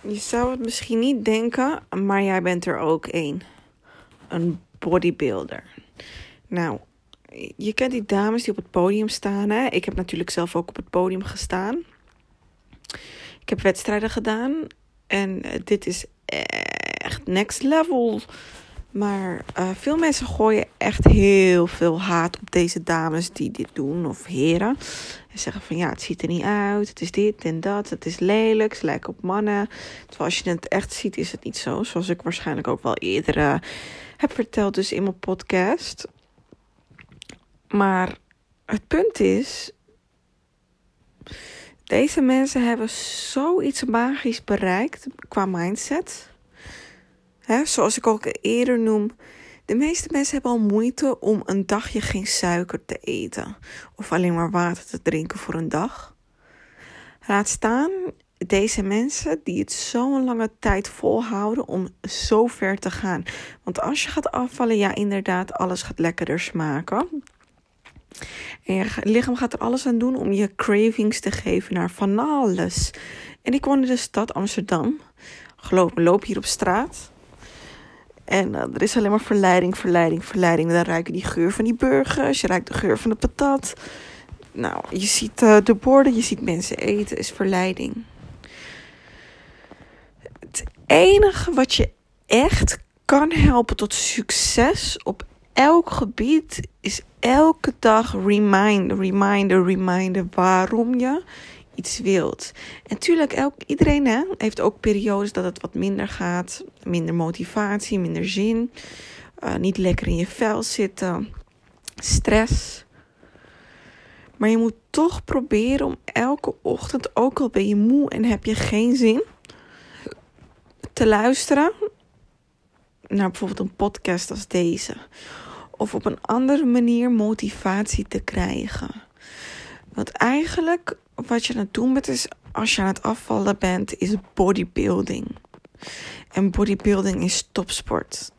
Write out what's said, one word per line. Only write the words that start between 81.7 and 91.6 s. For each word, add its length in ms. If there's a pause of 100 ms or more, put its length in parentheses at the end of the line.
burgers, 680
je 60
ruikt 200
de 60
geur 240
van 120
de 60
patat. 580 (800)
Nou, 380
je 160
ziet, 360
eh, 220
de 120
borden, 400
je 60
ziet 200
mensen 360
eten, 400
is 140
verleiding. 640 (2500)
Het 240 (220)
enige 680
wat 200